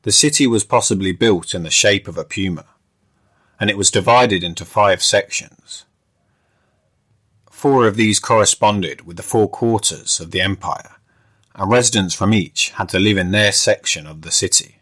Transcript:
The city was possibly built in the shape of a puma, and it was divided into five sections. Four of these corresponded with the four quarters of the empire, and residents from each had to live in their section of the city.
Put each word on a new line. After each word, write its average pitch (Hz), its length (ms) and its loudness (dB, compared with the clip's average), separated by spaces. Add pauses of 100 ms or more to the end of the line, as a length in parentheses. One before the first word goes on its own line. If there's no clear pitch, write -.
The 104 100 -2
city 147 340 2
was 113 160 2
possibly 98 480 0
built 98 440 0
in 87 100 -6
the 78 60 -8
shape 101 360 2
of 80 100 -12
a 80 80 -6
puma, 92 400 -6 (920)
and 104 100 -2
it 101 80 -2
was 98 140 0
divided 104 540 2
into 85 200 -10
five 101 380 0
sections. - 800 -4 (1700)
Four 131 380 2
of 101 80 0
these 110 240 2
corresponded 104 840 0
with 85 120 -16
the - 80 -14
four 107 260 2
quarters - 680 -2
of 82 100 -14
the 92 100 -4
empire, 92 520 -6 (640)
and 98 120 -4
residents 110 460 2
from 98 180 0
each 90 380 -2
had 92 200 -8
to 92 100 -2
live 101 180 2
in 90 140 -2
their 104 180 2
section - 560 -2
of 78 160 -20
the 80 80 -14
city. - 520 -2